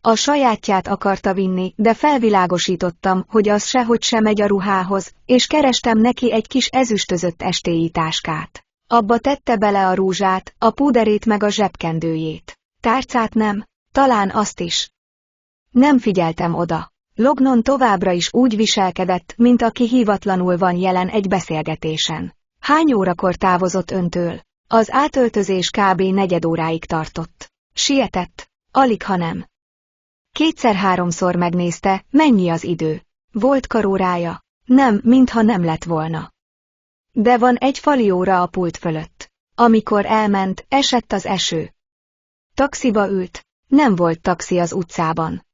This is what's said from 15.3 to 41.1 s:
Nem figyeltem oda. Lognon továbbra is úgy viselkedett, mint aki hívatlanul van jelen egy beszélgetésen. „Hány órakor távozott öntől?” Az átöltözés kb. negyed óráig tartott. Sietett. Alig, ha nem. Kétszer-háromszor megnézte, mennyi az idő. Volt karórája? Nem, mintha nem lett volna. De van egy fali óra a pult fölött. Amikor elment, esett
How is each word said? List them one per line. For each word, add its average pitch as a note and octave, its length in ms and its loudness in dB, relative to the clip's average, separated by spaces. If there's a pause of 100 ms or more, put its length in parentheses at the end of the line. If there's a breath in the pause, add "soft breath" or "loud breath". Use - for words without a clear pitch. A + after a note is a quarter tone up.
Nem C4+ 280 4
figyeltem E3+ 560 0
oda. E3 380 -4 (220)
Lognon C4 480 2
továbbra A3 480 2
is F3 220 -2
úgy A#3+ 240 2
viselkedett, F#3 800 -2
mint A#3+ 260 4
aki A3+ 260 0
hívatlanul G3 680 0
van F3+ 200 0
jelen F#3 320 0
egy G3 200 0
beszélgetésen. D#3+ 1080 -4 (240)
„Hány D#4 320 2
órakor F#3 420 0
távozott F#3 560 0
öntől?” F3 500 -4 (280)
Az A3+ 220 2
átöltözés A3 800 0
kb. F#3+ 300 0
negyed F#3 440 0
óráig E3 400 -4
tartott. - 680 -8 (200)
Sietett. - 800 -2 (200)
Alig, B3 320 2
ha F#3+ 140 -2
nem. E3+ 300 -6 (840)
Kétszer-háromszor F#3 1040 0
megnézte, F3 760 -2
mennyi B3+ 380 4
az E3 160 -4
idő. D#3+ 380 -4 (300)
Volt B3+ 340 0
karórája? F#3 800 -2 (200)
Nem, B3 400 4
mintha B3 380 4
nem G#3+ 220 2
lett D#3+ 200 -4
volna. D#3+ 480 -6 (800)
De A#3+ 280 2
van B3 180 4
egy F#3 220 -2
fali B3+ 320 2
óra F3+ 320 2
a F3+ 40 0
pult F3 300 -4
fölött. - 540 -10 (240)
Amikor A3 520 2
elment, G3+ 600 -2
esett C4+ 440 0